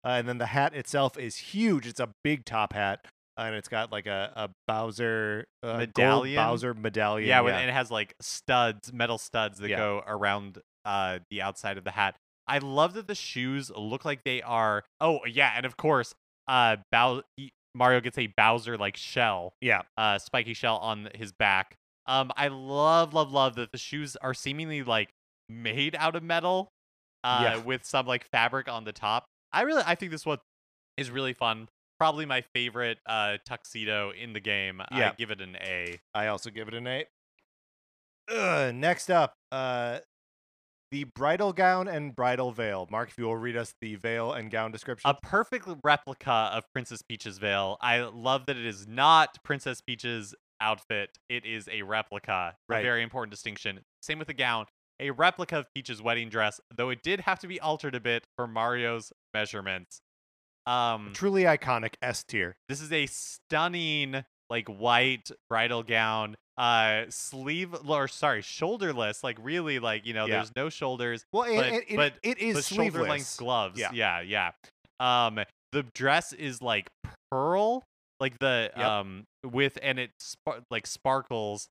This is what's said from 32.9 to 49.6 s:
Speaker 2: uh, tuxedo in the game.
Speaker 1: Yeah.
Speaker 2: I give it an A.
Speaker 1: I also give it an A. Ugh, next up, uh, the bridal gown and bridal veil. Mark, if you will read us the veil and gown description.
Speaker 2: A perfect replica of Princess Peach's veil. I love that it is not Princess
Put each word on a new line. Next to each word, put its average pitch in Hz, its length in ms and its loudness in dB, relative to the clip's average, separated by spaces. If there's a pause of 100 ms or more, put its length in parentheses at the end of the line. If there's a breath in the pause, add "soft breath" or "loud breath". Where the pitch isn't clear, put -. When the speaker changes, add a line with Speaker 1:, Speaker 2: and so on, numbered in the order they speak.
Speaker 2:
uh, 104 400 0
tuxedo 107 640 -4
in 110 220 -12
the 107 80 -8
game. 95 400 -2 (100)
Speaker 1:
Yeah. 120 200 2
Speaker 2:
I - 20 -14
give 113 180 -8
it 101 100 -6
an 92 160 -14
A. 90 440 -6 (140)
Speaker 1:
I 107 120 0
also 107 220 -4
give 107 180 -12
it 110 60 -12
an 120 140 -10
A. 131 180 -6 (1200)
Ugh, 175 440 0
next 156 360 0
up, 165 240 4 (180)
uh, 127 480 -2 (920)
the 143 140 -6 (100)
bridal 175 380 2
gown 185 340 4
and 147 280 -6
bridal 123 360 2
veil. 104 400 -2
Mark, 113 180 -4
if - 80 -18
you 120 80 -4
will 113 120 0
read 117 180 -6
us 117 260 -4
the 110 140 -8
veil 117 380 -4
and 110 180 -8
gown 110 200 -2
description. 117 380 -2
Speaker 2:
A 143 40 4
perfect 214 540 -2 (160)
replica 143 480 2 (220)
of 110 100 -4 (100)
Princess 120 280 -8
Peach's 104 360 -12
veil. 98 440 0
I 120 200 4
love 123 460 -2
that 139 100 -2
it 117 80 -8
is 104 220 -8
not 147 560 6
Princess 135 380 -4